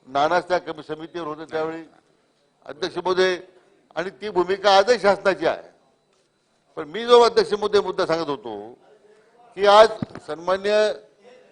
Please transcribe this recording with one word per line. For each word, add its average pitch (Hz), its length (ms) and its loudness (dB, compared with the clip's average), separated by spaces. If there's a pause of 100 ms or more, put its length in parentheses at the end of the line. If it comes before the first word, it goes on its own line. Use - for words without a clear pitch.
नानाच 156 400 -2
त्या 180 100 -2
कमी 160 300 -10
समितीवर 160 400 -12
होते 151 240 -12
त्यावेळी 160 320 -8 (800)
अध्यक्ष 151 320 -10
महोदय, 180 400 0 (580)
आणि 175 140 -8
ती 196 200 -12
भूमिका 190 480 2
आजही 208 220 4
शासनाची 190 460 0
आहे. 95 240 -4 (1040)
पण 160 120 -12
मी 196 180 -10
जो 240 160 6
अध्यक्ष 220 320 2
महोदय 208 280 0
मुद्दा 180 240 -4
सांगत 160 240 -4
होतो 117 500 -10 (760)
की 190 120 -2
आज 208 200 8 (400)
सन्मान्य 196 640 -2 (600)